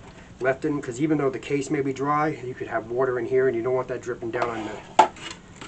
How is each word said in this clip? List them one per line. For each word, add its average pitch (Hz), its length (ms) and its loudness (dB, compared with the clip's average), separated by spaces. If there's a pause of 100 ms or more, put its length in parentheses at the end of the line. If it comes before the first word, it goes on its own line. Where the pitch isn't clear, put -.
(420)
left 131 240 2
in, 147 160 0
'cause 120 180 -6
even 156 180 4
though 139 120 2
the 120 100 -2
case 143 300 -2
may 147 120 2
be 139 120 0
dry, 147 340 2
you 123 260 -4
could - 140 -8
have 117 240 -4
water 123 280 2
in 117 60 -2
here 131 220 6
and 120 80 2
you 117 80 0
don't 127 120 2
want 123 120 0
that 123 140 -4
dripping 117 300 -6
down 117 180 0
on 110 160 -4
the, - 440 4 (580)